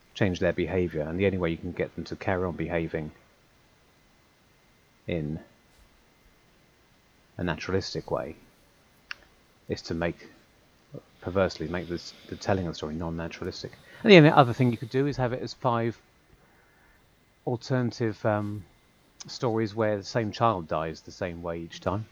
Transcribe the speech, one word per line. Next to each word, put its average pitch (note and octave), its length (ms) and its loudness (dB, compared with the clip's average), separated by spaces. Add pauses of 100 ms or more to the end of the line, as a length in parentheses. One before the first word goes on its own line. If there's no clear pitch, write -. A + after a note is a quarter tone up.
(140)
change F#2 240 2
their F2 140 4
behaviour, E2+ 500 0
and D#2 160 -4
the G2 80 2
only F#2+ 120 2
way E2+ 120 0
you E2 60 -2
can F2 160 -8
get D#2+ 240 -4
them E2+ 80 -8
to - 120 -10
carry F#2 280 0
on F2 100 -2
behaving D#2+ 560 -4 (2000)
in D#2+ 320 -4 (2000)
a F2+ 60 -2
naturalistic F2+ 640 -4
way B1+ 260 -4 (1300)
is - 140 -6
to - 120 -6
make, E2+ 340 -4 (920)
perversely, F2+ 480 -2
make E2+ 200 -6
this, E2+ 240 -8 (160)
the F2+ 80 -10
telling F#2 300 -2
of D#2+ 60 -4
the - 40 -10
story D2+ 180 -8
non-naturalistic. E2 800 -8 (300)
And A3+ 100 10
the F#3+ 40 12
only D#3 140 12
other B2+ 220 6
thing B2 180 4
you A#2 60 -2
could A2+ 140 -12
do C3+ 160 0
is C#3 100 -4
have B2+ 160 0
it B2 100 -6
as A2+ 120 -10
five A#2 440 0 (1500)
alternative, A#2+ 800 -2
um, G#2 380 -2 (640)
stories A2 480 -2
where G#2+ 220 2
the G2 80 -6
same A2 280 -2
child G#2 360 2
dies D#2+ 340 -4
the F2 100 -18
same E2+ 300 -8
way E2+ 180 -6
each E2+ 200 -14
time. G2+ 320 -2